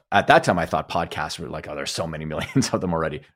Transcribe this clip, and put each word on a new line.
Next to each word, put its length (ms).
at 140
that 180
time, 140
I 80
thought 240
podcasts 480
were 100
like, 200
"Oh, 60
there's 160
so 160
many 180
<laughs> 80
millions 380
of 100
them 120
already." 300